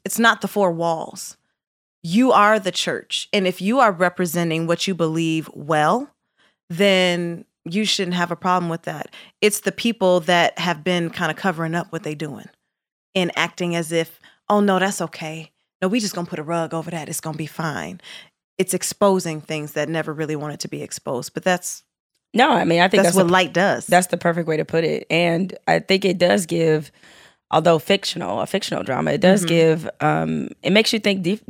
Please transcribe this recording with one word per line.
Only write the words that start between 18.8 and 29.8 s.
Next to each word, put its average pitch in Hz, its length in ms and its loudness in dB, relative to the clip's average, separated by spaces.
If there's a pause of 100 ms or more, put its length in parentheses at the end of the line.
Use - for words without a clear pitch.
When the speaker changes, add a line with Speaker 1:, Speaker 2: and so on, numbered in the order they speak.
Speaker 1:
things 151 320 -8
that 151 160 -2
never 160 260 -4
really 151 220 -4
wanted 147 240 -10
to - 80 -10
be 147 120 -10
exposed. - 540 -8
But - 80 -8
that's - 400 -2 (520)
Speaker 2:
No, 269 180 4
I 185 120 2
mean, 165 140 2
I 180 80 6
think 196 160 4
Speaker 1:
that's - 60 4
Speaker 2:
that's 185 80 2
Speaker 1:
what 185 100 6
Speaker 2:
the, 175 60 2
Speaker 1:
light 185 200 2
does. 170 340 0
Speaker 2:
that's 180 200 4
the 175 100 -4
perfect 170 300 -2
way 160 120 0
to 160 60 -2
put 165 200 0
it. 151 260 -2
And 170 420 0 (140)
I 165 140 4
think 190 240 2
it 185 140 0
does 180 280 4
give, 160 460 0 (580)
although 160 300 4
fictional, 196 600 -2
a - 60 -2
fictional - 380 -4
drama, 147 260 -2
it 147 100 -2
does 190 200 6
Speaker 1:
Mm-hmm. 170 80 -2
Speaker 2:
give, 160 420 2 (100)